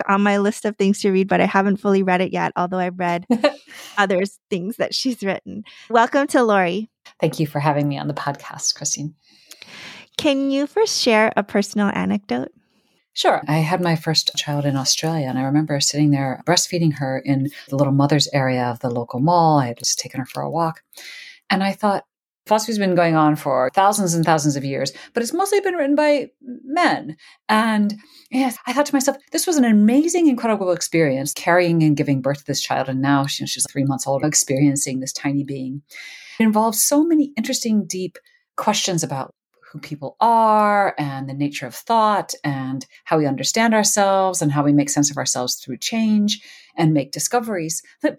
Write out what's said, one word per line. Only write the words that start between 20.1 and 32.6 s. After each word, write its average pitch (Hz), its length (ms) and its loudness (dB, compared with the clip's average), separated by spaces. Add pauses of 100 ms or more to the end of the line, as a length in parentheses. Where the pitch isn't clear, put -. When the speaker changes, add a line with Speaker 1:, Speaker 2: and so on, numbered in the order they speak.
Speaker 2:
her 127 60 -8
for 139 160 -10
a 143 80 -6
walk. 165 320 -4 (680)
And 190 120 0
I 196 120 0
thought, 202 320 -2 (400)
philosophy's 220 340 0
been 185 160 2
going 165 200 4
on 151 200 4
for 131 380 0
thousands 196 400 2
and 165 100 0
thousands 151 320 2
of 135 80 -4
years, 139 300 -4 (200)
but - 80 -2
it's 233 120 -4
mostly 392 260 0
been 381 160 -2
written 294 200 0
by 294 340 2 (120)
men. 247 760 -2 (320)
And 214 460 2 (360)
yes, 254 340 0
I 254 60 -8
thought 277 140 2
to 294 100 -2
myself, 269 220 0 (160)
this - 120 -2
was 339 120 0
an 254 80 4
amazing, 262 640 4
incredible 220 440 0
experience, 147 640 0
carrying 170 500 2
and 151 140 4
giving 139 240 0
birth 139 180 -2
to - 60 -20
this 143 160 -4